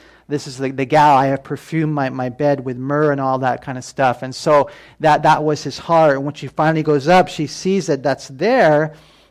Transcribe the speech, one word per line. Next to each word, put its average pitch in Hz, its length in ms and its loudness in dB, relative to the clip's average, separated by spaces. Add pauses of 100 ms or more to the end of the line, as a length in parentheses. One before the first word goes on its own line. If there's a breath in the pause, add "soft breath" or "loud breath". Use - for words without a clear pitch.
(260 soft breath)
"This 143 220 -8
is 127 100 -14
the, 135 140 -4
the 135 140 -6
gal, 147 300 6
I 135 100 2
have 135 180 -2
perfumed 156 500 -4
my, 135 160 -4
my 127 200 -6
bed 139 340 -2
with 127 120 -8
myrrh," 143 360 0
and 139 80 -4
all 131 180 -2
that 127 240 -2
kind 131 160 -12
of 127 60 -14
stuff. 127 380 -2
And 131 120 -10
so 147 360 2 (280 loud breath)
that, 151 240 2
that 151 220 4
was 151 180 -2
his 139 160 -10
heart. 160 380 2
And 139 80 -6
when 147 100 -8
she 139 140 -14
finally 156 340 0
goes 143 240 0
up, 180 220 6
she - 180 -6
sees 185 400 -4
that 139 160 -2
that's 135 240 -4
there. 156 680 0 (360 soft breath)